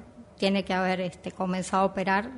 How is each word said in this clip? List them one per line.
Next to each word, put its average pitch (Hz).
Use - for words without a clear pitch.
tiene 196
que 190
haber, 185
este, 180
comenzado 185
a -
operar 190